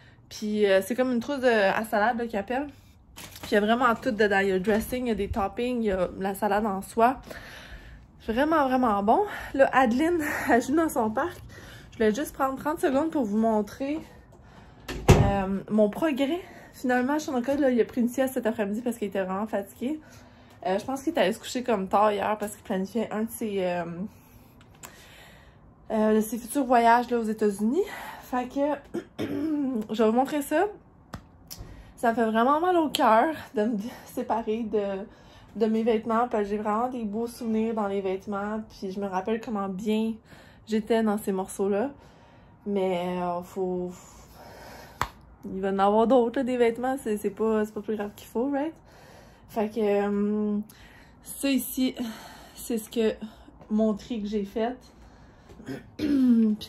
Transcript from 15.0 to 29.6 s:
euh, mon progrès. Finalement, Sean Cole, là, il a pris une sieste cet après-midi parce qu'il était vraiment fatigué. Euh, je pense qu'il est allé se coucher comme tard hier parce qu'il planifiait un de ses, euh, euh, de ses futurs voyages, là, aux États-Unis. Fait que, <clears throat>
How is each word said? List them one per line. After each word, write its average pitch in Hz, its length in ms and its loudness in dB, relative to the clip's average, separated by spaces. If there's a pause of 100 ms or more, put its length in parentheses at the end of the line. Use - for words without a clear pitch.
euh, 196 480 4 (100)
mon 214 200 4
progrès. 285 520 0 (320)
Finalement, 254 460 0
Sean 277 220 -2
Cole, 277 180 0
là, 277 100 4
il 247 100 4
a 208 60 2
pris - 160 -4
une 233 80 2
sieste 262 240 0
cet 240 140 -2
après-midi 214 340 -2
parce 233 160 -4
qu'il 202 120 -4
était 196 120 -2
vraiment 190 240 -4
fatigué. 220 540 -6 (640)
Euh, 185 140 0
je - 60 -8
pense 269 180 -6
qu'il 320 100 -4
est 277 60 0
allé 196 140 2
se 220 60 -12
coucher - 240 -8
comme 202 240 -2
tard 214 240 4
hier 202 280 -2
parce 208 140 -6
qu'il - 100 -20
planifiait 190 480 -4
un 214 120 -4
de 226 60 -4
ses, 202 340 -4
euh, 175 200 -2 (2000)
euh, 214 240 4
de 214 60 4
ses 214 160 -4
futurs 269 280 -4
voyages, 240 440 6
là, 240 100 0
aux 226 40 -2
États-Unis. 214 600 0 (400)
Fait 254 240 -4
que, - 760 -4
<clears throat> 285 680 -2